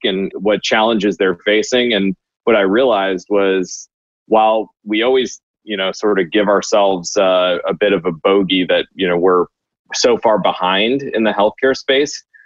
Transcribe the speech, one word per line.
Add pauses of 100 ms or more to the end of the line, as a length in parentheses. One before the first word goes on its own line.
and
what
challenges
they're
facing.
And (300)
what
I
realized
was, (380)
while (160)
we
always, (240)
you
know,
sort
of
give
ourselves,
uh,
a
bit
of
a
bogey
that, (100)
you
know,
we're (480)
so
far
behind
in
the
healthcare
space, (240)